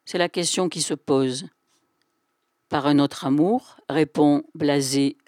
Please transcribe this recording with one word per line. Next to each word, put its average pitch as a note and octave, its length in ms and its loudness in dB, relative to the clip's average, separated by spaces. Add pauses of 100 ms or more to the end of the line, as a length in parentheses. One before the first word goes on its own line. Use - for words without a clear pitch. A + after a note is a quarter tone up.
C'est - 120 -6
la F3 100 0
question F3+ 400 -2
qui D#3+ 140 -6
se D#3 120 -4
pose. C3+ 520 0 (1200)
Par C#3+ 180 -4
un D3 120 4
autre - 280 -2
amour, E3 500 0 (120)
répond D3 540 2 (140)
blasé C#3 600 0 (120)